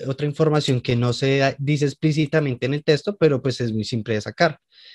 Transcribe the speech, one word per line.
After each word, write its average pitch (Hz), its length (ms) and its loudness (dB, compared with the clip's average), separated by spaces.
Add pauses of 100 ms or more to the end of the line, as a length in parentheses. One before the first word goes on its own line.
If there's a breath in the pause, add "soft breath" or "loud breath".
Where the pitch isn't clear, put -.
otra 139 180 -4
información 147 560 0
que 123 140 0
no 120 180 2
se 135 240 0
da, 135 220 2
dice 143 260 0
explícitamente 143 800 0
en 131 80 0
el 147 100 -4
texto, 160 340 0
pero, 147 220 4
pues, 131 220 -2
es 120 100 -2
muy 110 120 -2
simple 110 320 -4
de 107 60 -2
sacar. 151 380 0 (360 loud breath)